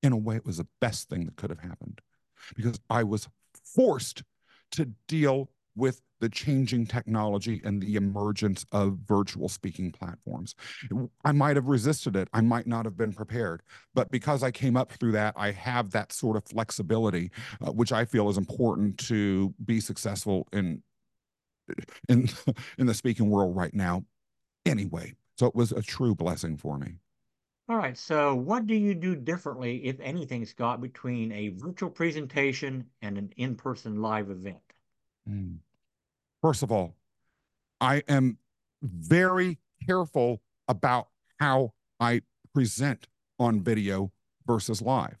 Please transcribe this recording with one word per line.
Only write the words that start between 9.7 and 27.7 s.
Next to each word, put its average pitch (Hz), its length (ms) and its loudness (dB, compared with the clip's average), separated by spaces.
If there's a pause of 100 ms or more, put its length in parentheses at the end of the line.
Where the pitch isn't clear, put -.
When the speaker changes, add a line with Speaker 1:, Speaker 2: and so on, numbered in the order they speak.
Speaker 1:
platforms. - 600 -12 (720)
I 147 80 2
might 143 240 4
have 131 120 0
resisted 127 500 2
it. 92 160 -2
I 110 80 4
might 117 260 4
not 117 180 -2
have 98 120 -6
been 107 160 -2
prepared. 104 480 -6 (320)
But 123 180 0
because 135 320 0
I 131 80 0
came 127 240 0
up 127 160 0
through 117 220 0
that, 107 240 2
I 104 140 -2
have 117 400 -2
that 104 200 -2
sort 110 240 0
of 107 80 -2
flexibility, 107 880 0 (340)
uh, 73 60 -4
which 113 220 2
I 113 100 2
feel 107 260 4
is 95 80 2
important 101 600 0 (100)
to 98 460 2 (100)
be 113 160 0
successful 98 720 -4
in, 90 320 -2 (1300)
in, 123 200 6 (240)
<laughs> - 240 -12
in 131 80 2
the 117 80 4
speaking 110 360 0
world 98 260 4
right 90 180 -2
now 92 300 0 (640)
anyway. 92 480 -2 (260)
So 123 80 4
it - 80 0
was 113 160 2
a 107 100 -4
true 113 340 0
blessing 82 420 -4
for 73 200 -6
me. 87 200 -10 (720)